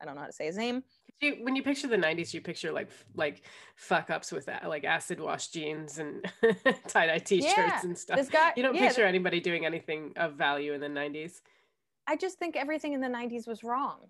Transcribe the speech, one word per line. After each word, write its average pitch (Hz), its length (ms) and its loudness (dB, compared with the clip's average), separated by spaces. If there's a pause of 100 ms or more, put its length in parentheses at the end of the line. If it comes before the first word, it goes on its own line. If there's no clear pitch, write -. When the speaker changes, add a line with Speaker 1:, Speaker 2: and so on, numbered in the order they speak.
Speaker 1:
I 160 40 -12
don't 143 100 -10
know 143 60 -10
how 151 60 -8
to - 60 -14
say 151 120 -6
his 175 120 -4
name. 247 260 -2 (380)
Speaker 2:
Do 294 60 2
you, 262 160 -4
when 262 120 0
you 269 80 -2
picture 277 240 -2
the 226 100 2
nineties, 165 360 2
you 165 80 -8
picture, 165 300 -6
like, 117 160 -4
f-, - 180 -20 (100)
like, 151 280 -2 (320)
fuck 170 340 0
ups 160 220 -4
with 165 140 -8
that, - 240 -8
like, 151 160 -4
acid 160 340 -2
wash 156 300 -4
jeans 156 500 -6
and 147 240 -6 (180)
<laughs> 226 460 4
tie-dye 165 320 4
t-shirts 285 380 4
Speaker 1:
Yeah, 392 260 2
Speaker 2:
and 175 140 -4
stuff. - 200 -2
Speaker 1:
this 269 120 2
guy, 311 260 6
Speaker 2:
You 247 80 2
don't 262 120 2
Speaker 1:
yeah, 349 120 2
Speaker 2:
picture 254 140 4
Speaker 1:
th- 202 80 8
Speaker 2:
anybody 180 320 2
doing 170 240 0
anything 156 500 -4
of 156 180 0
value 147 400 0
in 143 80 -6
the 147 80 -4
nineties. 147 520 -6 (680)
Speaker 1:
I 302 80 0
just 370 240 -4
think 339 160 -4
everything 294 380 -2
in 262 80 -2
the 262 80 -2
nineties 240 380 -6
was 226 160 -8
wrong. 233 460 -4